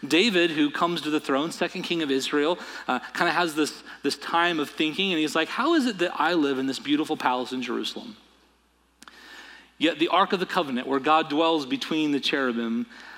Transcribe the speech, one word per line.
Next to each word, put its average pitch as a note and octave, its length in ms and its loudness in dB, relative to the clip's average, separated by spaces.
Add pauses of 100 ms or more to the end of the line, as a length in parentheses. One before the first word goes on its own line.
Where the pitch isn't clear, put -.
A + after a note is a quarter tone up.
David, F3 440 2
who D3 180 2
comes E3+ 320 -2
to D3 80 -6
the D3+ 100 0
throne, C#3+ 320 -2
second F3+ 300 -4
king E3+ 220 -2
of C#3 80 -2
Israel, D3 480 0 (280)
uh, B2 120 0 (160)
kinda F3 160 2
has D#3+ 240 0
this, D3+ 260 -2 (220)
this C#3+ 140 -2
time E3+ 420 0
of C#3 100 -2
thinking, E3 420 -2
and D#3+ 80 0
he's D3+ 160 0
like, D#3+ 140 0
"How D4 240 2
is C4+ 140 4
it G#3 100 -2
that F3 140 0 (100)
I E3 140 2
live C#3 240 2
in C3+ 80 0
this C3 100 -2
beautiful C#3+ 400 0
palace B2+ 340 0
in C3 120 -4
Jerusalem? A2+ 520 -6 (1600)
Yet D#3 180 2
the E3 120 2
Ark F#3 220 4
of F#3 80 0
the F3+ 60 -2
Covenant, C3+ 400 -2
where C3+ 140 0
God D#3 280 4
dwells D#3 380 2
between D3+ 460 -2
the C#3+ 80 2
cherubim, A#2+ 680 0 (320)